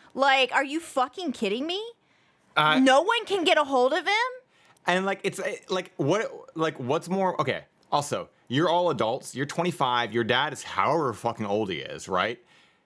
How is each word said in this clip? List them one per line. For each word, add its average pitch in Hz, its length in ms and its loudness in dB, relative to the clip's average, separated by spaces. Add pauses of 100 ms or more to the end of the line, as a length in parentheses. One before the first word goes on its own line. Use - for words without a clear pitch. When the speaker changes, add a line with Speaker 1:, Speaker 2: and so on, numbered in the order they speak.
(140)
Speaker 1:
Like, 269 400 4
are 277 100 2
you 294 160 -6
fucking 285 540 -4
kidding 226 340 -4
me? 381 160 -6 (720)
Speaker 2:
Uh, 151 240 4
Speaker 1:
No 262 220 6
one 440 240 0
can 370 180 -2
get 320 140 4
a 302 60 4
hold 269 300 2
of 339 140 -2
him? 466 240 0 (560)
Speaker 2:
And, 185 180 0
like, 196 180 -4
it's, 196 160 -4
eh, 185 180 -6 (120)
like, 185 280 -4
what, 175 340 0 (240)
like, 160 240 -2
what's 147 300 -2
more, 185 320 0
okay, 110 240 -2 (260)
also, 117 380 -2 (180)
you're 151 220 2
all 175 200 2
adults, 113 460 -2
you're 131 100 -4
twenty-five, 123 680 0
your 117 100 2
dad 127 300 2
is - 100 -10
however 131 500 2
fucking 113 320 -4
old 101 240 0
he 80 100 -4
is, 73 280 -10
right? 95 320 0 (460)